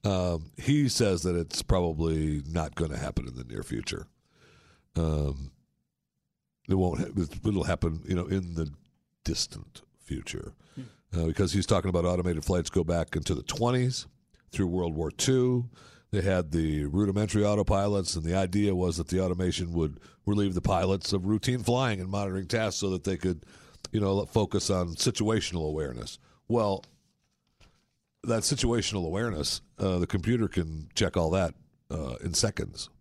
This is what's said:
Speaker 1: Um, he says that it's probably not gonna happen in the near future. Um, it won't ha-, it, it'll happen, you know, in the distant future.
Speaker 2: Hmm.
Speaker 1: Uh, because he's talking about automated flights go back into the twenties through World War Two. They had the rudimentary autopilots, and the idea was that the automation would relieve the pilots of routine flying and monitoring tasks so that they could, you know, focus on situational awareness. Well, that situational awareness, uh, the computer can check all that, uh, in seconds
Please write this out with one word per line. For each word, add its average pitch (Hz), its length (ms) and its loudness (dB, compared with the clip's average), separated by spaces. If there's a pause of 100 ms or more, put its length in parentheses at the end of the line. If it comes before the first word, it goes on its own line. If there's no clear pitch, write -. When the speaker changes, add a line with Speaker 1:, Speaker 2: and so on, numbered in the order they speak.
Speaker 1:
Um, 90 520 0
he 143 320 2
says 95 360 2
that 87 120 0
it's 82 280 -4
probably 80 840 2
not 80 280 -2
gonna 76 220 -2
happen 65 300 -4
in 62 80 -12
the 62 80 -10
near 58 200 -8
future. - 420 -6 (880)
Um, 73 560 0 (1160)
it 95 60 4
won't 90 240 2
ha-, - 220 -2
it, - 220 -4
it'll 98 200 2
happen, 82 440 0
you 95 60 0
know, 90 140 0
in 90 260 -2
the 80 180 -2 (520)
distant - 580 -6 (160)
future. - 560 -10 (220)
Speaker 2:
Hmm. 135 60 -12 (360)
Speaker 1:
Uh, 82 80 2
because 80 280 2
he's 98 120 2
talking 92 240 2
about 87 160 2
automated 87 400 0
flights 87 240 2
go 90 140 2
back 82 320 0
into 80 180 -2
the 64 100 -4
twenties 127 640 0 (460)
through 95 160 0
World 87 280 -2
War 80 140 -2
Two. 123 600 2 (460)
They 98 60 2
had 90 300 2
the 78 340 2
rudimentary 101 560 2
autopilots, 101 720 2
and 80 80 -4
the 85 120 0
idea 98 380 2
was 90 220 2
that 82 140 -4
the 90 100 2
automation 90 540 0
would 78 260 0 (260)
relieve 101 280 2
the 90 80 0
pilots 92 500 2
of 92 140 0
routine 110 340 0
flying 120 400 0
and 92 100 -6
monitoring 98 380 -4
tasks 110 320 0
so 98 120 0
that 92 120 -2
they 95 140 0
could, 87 280 -2 (460)
you 110 80 2
know, 98 260 2
focus 98 440 0
on 90 260 0
situational 104 720 0
awareness. 71 500 -6 (300)
Well, 104 380 2 (1400)
that 113 200 2
situational 110 600 0
awareness, 90 560 -2 (160)
uh, 92 220 2
the 87 80 2
computer 107 400 0
can 80 480 -4
check 95 220 0
all 82 140 2
that, 90 220 2 (380)
uh, 67 320 -6
in 87 100 -4
seconds - 560 -2 (120)